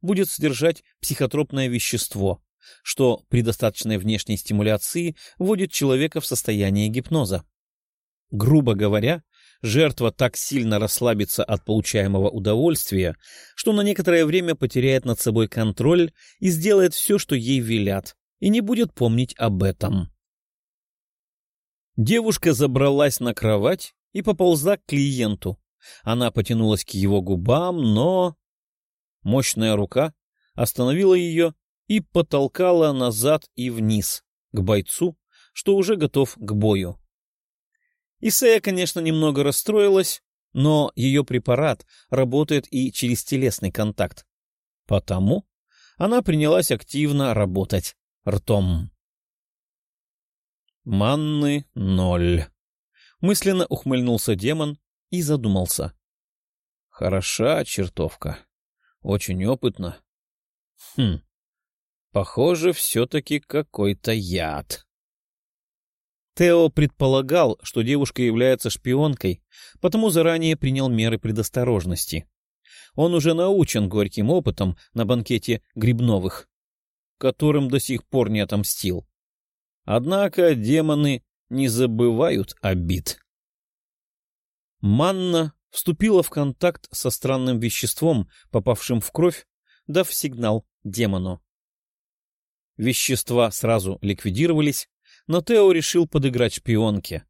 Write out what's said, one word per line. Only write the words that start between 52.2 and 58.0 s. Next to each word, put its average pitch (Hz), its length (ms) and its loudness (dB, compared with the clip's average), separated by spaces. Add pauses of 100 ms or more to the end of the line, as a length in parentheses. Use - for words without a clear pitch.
мысленно 190 420 0
ухмыльнулся 123 680 -2
демон 147 420 -4 (320)
и 180 120 -4
задумался. 107 720 -2 (960)
«Хороша 110 760 -2
чертовка, - 760 -6 (600)